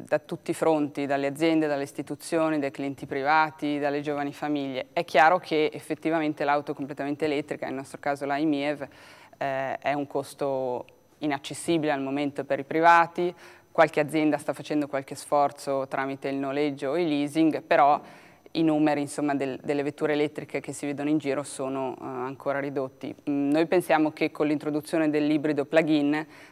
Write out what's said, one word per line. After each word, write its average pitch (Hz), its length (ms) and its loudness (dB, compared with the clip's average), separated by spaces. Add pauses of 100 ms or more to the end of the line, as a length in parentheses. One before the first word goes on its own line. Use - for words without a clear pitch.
da 151 140 0
tutti - 320 -8
i - 20 -4
fronti, 147 520 0
dalle 139 220 0
aziende, 156 400 2
dalle 143 160 -2
istituzioni, 156 720 -2
dai 139 140 -2
clienti 139 340 -8
privati, 147 720 0
dalle 143 220 -2
giovani 143 320 -4
famiglie. 139 600 -4
È 170 100 -2
chiaro 170 340 6
che 156 360 0
effettivamente 151 720 -2
l'auto 143 280 0
completamente 143 520 -6
elettrica, 143 400 -4
nel 131 100 -8
nostro 135 240 -12
caso 143 260 -4
la 139 120 -2
I 156 80 0
M 156 80 2
I 139 140 -2
E 147 80 -2
V, 139 120 -10 (500)
eh, 135 420 -4
è 135 120 -2
un 143 160 -2
costo 135 800 -4 (320)
inaccessibile 151 720 -2
al 139 100 -2
momento 139 440 -2
per 139 140 -2
i 135 40 -6
privati. 170 720 4 (400)
Qualche 160 240 6
azienda 151 380 2
sta 147 160 -4
facendo 147 340 -4
qualche 135 280 -6
sforzo 139 760 0
tramite 139 400 -4
il 139 80 -4
noleggio 139 540 -2
o 160 60 0
il 175 120 0
leasing, 147 520 2
però 147 380 6 (520)
i 165 120 2
numeri, 151 380 4
insomma, 143 340 -2
del, 135 260 -4
delle 143 220 -2
vetture 151 300 -2
elettriche 147 480 -2
che 147 100 -10
si 143 140 -8
vedono 143 240 -4
in 156 80 4
giro 139 260 -2
sono, 135 500 -6
eh, - 120 -12
ancora 135 560 -4
ridotti. 135 520 -6 (160)
Mm, 143 200 2
noi 160 160 4
pensiamo 156 480 2
che 156 180 -2
con 151 160 0
l'introduzione 151 640 -2
dell'ibrido 147 560 2
plug-in 151 600 2 (260)